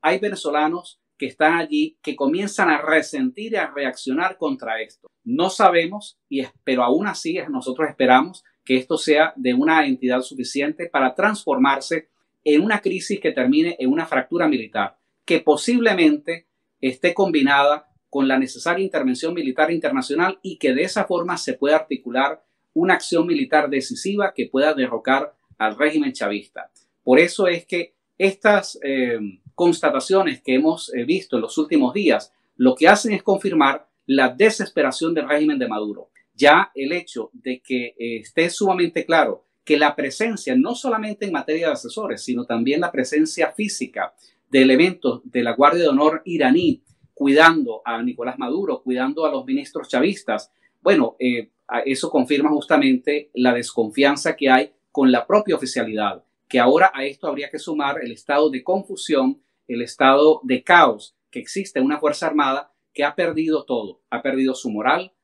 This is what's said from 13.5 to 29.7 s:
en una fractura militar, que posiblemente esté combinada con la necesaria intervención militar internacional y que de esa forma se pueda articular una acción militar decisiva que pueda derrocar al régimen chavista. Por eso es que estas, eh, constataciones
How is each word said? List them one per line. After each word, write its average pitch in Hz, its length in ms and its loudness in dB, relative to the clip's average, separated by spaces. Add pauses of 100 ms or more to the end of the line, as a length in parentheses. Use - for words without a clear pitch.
en 127 120 0
una 160 140 0
fractura 160 420 -2
militar, 113 500 -4 (280)
que 165 140 0
posiblemente 165 1080 2 (320)
esté 135 340 -2
combinada 147 760 2 (200)
con 139 180 0
la 131 100 2
necesaria 170 480 -2
intervención 151 480 -2
militar 156 380 0
internacional 156 680 -2
y 185 160 -12
que 135 160 0
de 143 100 0
esa 190 220 -2
forma 175 320 -4
se - 160 -6
pueda 147 220 2
articular 135 680 -4 (300)
una 185 200 2
acción 170 320 -2
militar 147 440 0
decisiva 190 640 -4
que - 140 -6
pueda 147 260 0
derrocar 131 600 -2 (240)
al 110 200 -4
régimen 147 360 0
chavista. - 580 -8 (320)
Por 127 160 6
eso 170 280 2
es 170 180 -2
que - 300 -8 (220)
estas, 196 680 2
eh, 127 360 -2 (360)
constataciones 165 840 0